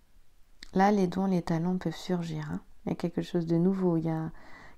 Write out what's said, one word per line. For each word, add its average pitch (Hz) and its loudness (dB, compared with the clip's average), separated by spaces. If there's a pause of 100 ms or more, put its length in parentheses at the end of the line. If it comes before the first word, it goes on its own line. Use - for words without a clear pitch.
(720)
Là, 190 6
les 202 4
dons, 190 0
les 185 2
talents 175 0
peuvent 165 -4
surgir, 160 -4
hein. 185 -4 (240)
Il - -4
y - 0
a 175 -2
quelque - -2
chose 170 -2
de 170 2
nouveau, 180 2
il 160 0
y 165 0
a, 160 -4 (460)